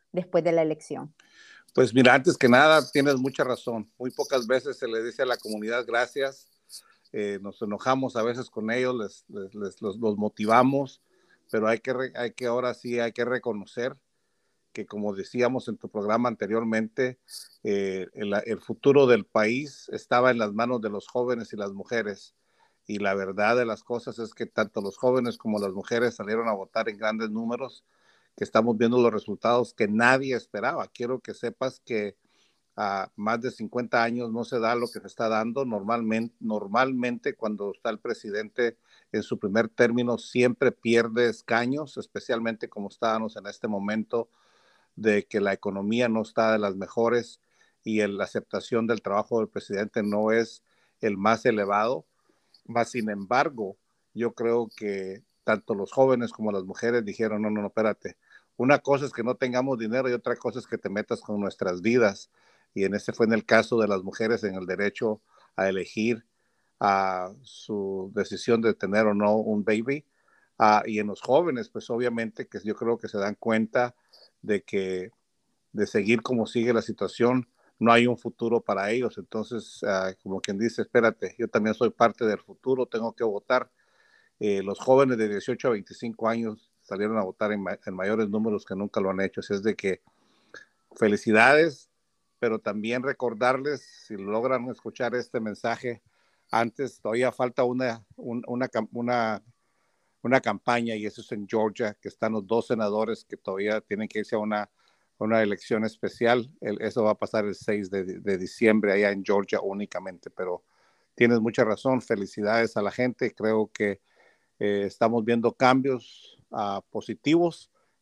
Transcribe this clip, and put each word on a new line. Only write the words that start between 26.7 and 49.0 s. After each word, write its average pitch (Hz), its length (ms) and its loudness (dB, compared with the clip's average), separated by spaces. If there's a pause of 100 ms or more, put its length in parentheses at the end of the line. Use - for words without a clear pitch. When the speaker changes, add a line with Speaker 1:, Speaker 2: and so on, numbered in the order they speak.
Speaker 2:
en 104 100 -6
grandes 110 340 -2
números, 117 520 -6 (540)
que 107 60 -4
estamos 113 340 2
viendo 117 200 4
los 117 160 6
resultados 113 600 0
que 107 140 0
nadie 127 480 4
esperaba. 113 540 -4
Quiero 120 320 -6
que 107 120 -12
sepas 127 460 -6
que 104 380 -6 (580)
a 98 400 -2
más 110 240 -2
de 123 100 -6
cincuenta 117 540 -2
años 117 260 -2
no 113 140 -4
se 120 160 -4
da 113 160 2
lo 120 120 -2
que 104 120 -12
se - 80 -16
está 113 220 -2
dando. 113 340 -2
Normalmente, 113 800 -2
normalmente 120 920 -2
cuando 101 380 -6
está - 180 -8
el 104 80 -8
presidente 113 760 -4 (380)
en 110 100 0
su - 160 -4
primer 110 300 0
término 120 480 2
siempre 123 560 2
pierde 117 560 2
escaños, 123 680 -2
especialmente 113 720 -4
como 101 220 -10
estábamos 110 480 -2
en 101 100 -14
este 110 220 -8
momento 107 580 -2 (680)
de 104 280 4
que 110 140 -2
la 98 140 2
economía 104 560 0
no 110 120 0
está 110 300 2
de 110 80 2
las 98 160 -2
mejores 117 640 0 (460)
y 107 160 0
el, 101 160 0
la 98 80 -2
aceptación - 600 -4
del 110 160 0